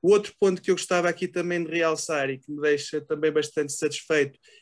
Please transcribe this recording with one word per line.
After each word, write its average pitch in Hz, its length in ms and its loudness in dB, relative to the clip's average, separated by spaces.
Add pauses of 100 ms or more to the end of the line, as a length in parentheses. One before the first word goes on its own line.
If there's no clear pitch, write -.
O 175 80 6
outro 208 280 4
ponto 185 220 2
que - 100 -2
eu 185 40 2
gostava 175 340 0
aqui - 180 -2
também 175 380 -2
de 156 60 -8
realçar 156 580 0
e 131 100 -6
que 147 140 -14
me 147 80 -10
deixa 147 400 0
também 151 320 -2
bastante 147 400 -2
satisfeito, 147 640 -2 (240)